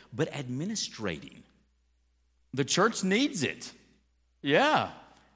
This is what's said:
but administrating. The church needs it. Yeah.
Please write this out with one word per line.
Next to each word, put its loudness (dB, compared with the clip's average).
but 0
administrating. -6
The 0
church 2
needs 2
it. -6
Yeah. 4